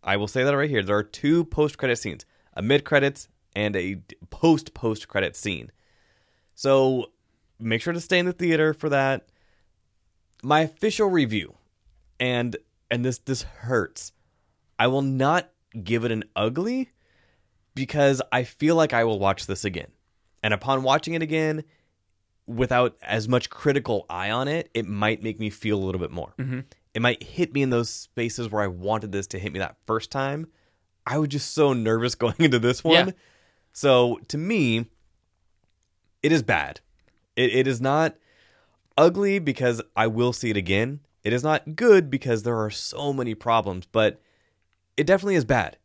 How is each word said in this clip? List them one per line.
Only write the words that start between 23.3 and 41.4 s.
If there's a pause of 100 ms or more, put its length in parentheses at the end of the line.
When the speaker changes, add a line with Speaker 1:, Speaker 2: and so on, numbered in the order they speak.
Speaker 1:
critical
eye
on
it,
it
might
make
me
feel
a
little
bit
more.
Speaker 2:
Mm-hmm. (340)
Speaker 1:
It
might
hit
me
in
those
spaces
where
I
wanted
this
to
hit
me
that (100)
first
time. (600)
I
was
just
so
nervous
<laughs>
going
into
this
one.
Speaker 2:
Yeah. (600)
Speaker 1:
So, (100)
to
me, (1400)
it
is
bad. (560)
It,
it
is
not (840)
ugly
because (160)
I
will
see
it
again. (240)
It
is